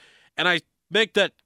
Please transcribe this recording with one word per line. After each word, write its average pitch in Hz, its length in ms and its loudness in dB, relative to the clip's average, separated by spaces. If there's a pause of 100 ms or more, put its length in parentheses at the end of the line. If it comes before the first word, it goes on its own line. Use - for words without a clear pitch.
(380)
And 156 100 0
I 170 140 0 (300)
make 208 240 0
that 190 180 0 (120)